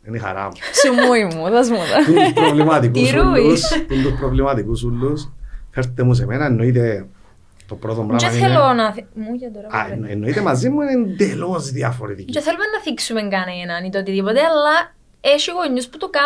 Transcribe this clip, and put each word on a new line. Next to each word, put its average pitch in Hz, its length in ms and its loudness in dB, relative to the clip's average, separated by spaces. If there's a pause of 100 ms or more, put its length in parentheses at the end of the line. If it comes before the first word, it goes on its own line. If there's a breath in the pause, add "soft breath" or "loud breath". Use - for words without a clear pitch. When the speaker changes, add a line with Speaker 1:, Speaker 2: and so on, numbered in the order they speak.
Speaker 1:
είναι 113 80 -8
η 113 40 -6
χαρά 98 240 -6
μου. 95 120 -8
Speaker 2:
Σου - 360 0
μου 247 220 4
ήμουν, 175 360 -2
δώσ' 240 200 4
μου 233 60 0
τα. 262 360 2 (100)
Speaker 1:
Τους 370 100 4
προβληματικούς 135 800 4
Speaker 3:
Τη 135 60 2
ρούι. - 240 4
Speaker 1:
ούλους, 151 220 4 (260)
τους 135 300 0
προβληματικούς 127 640 0
ούλους, 127 500 -4 (380 soft breath)
φέρτε 127 320 -4
μου 123 120 4
σε 120 120 2
μένα, 135 180 -2
εννοείται 117 640 0 (600 soft breath)
το 107 80 -12
πρώτο 110 220 -6
Speaker 3:
Δεν 113 100 -4 (100)
Speaker 1:
πράγμα - 220 2
είναι - 80 4
Speaker 3:
θέλω 285 260 4
να 220 200 0
θυ-, 214 120 -12 (100)
μου 220 200 -10
για 247 180 -10
τώρα, 208 140 -16
Speaker 1:
Α, 214 40 -14 (120)
Speaker 3:
βέβαια. - 120 -6
Speaker 1:
εννο-, 107 160 -8
εννοείται 110 300 -2
μαζί 185 280 0
μου 294 120 0
είναι 277 120 -2
εντελώς 185 800 -2
διαφορετική. 113 600 -6
Speaker 3:
Δεν 294 100 -2
θέλουμε 339 220 -4 (120)
να - 60 -6
θίξουμε 233 380 -6
κανέναν 180 640 -6
ή 190 60 -6
το 196 80 -2
οτιδήποτε, 196 420 0
αλλά 311 540 2 (260)
έχει 294 300 2
γονιούς 285 360 -4
που - 100 -20
το 370 140 -8 (160)